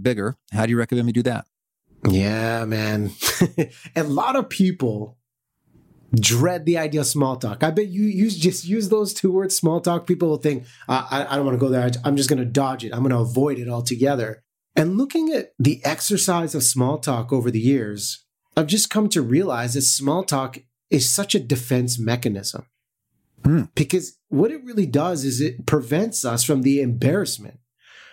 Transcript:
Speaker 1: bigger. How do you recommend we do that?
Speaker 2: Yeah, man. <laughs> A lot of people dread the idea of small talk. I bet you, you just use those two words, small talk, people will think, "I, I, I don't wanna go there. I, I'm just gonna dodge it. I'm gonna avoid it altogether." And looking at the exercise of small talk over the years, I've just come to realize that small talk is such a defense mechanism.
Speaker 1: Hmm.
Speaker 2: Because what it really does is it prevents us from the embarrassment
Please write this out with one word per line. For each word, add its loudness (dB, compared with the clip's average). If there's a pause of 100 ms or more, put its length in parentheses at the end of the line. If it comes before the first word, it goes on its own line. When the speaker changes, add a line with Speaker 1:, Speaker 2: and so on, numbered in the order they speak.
Speaker 1:
bigger. -2 (140)
How 0
do 0
you 2
recommend 0
we 2
do 2
that? -2 (640)
Speaker 2:
Yeah, 0
man. -2 (420)
<laughs> -6
A 0
lot 0
of -2
people -2 (1000)
dread 2
the 4
idea 0
of 0
small 0
talk. -2
I 2
bet 0
you, -2
you 2
just 0
use -2
those 2
two 0
words, 0
small 2
talk, -2
people 2
will 0
think, -2 (220)
"I, 0 (200)
I, -4
I 0
don't 0
wanna 0
go 2
there. 2
I, 0 (120)
I'm 2
just 0
gonna 0
dodge -2
it. -8
I'm -2
gonna 2
avoid 0
it -8
altogether." -2 (320)
And 2
looking 0
at -4
the 2
exercise -2
of -2
small 0
talk -4
over 0
the -2
years, -2 (320)
I've 2
just 2
come 2
to 2
realize 0
that -2
small 0
talk -4 (300)
is 2
such 0
a 2
defense 0
mechanism. -4 (800)
Speaker 1:
Hmm. 4 (120)
Speaker 2:
Because -2 (120)
what 4
it -12
really 0
does 0
is -2
it -4
prevents 0
us 0
from 2
the 4
embarrassment -2 (540)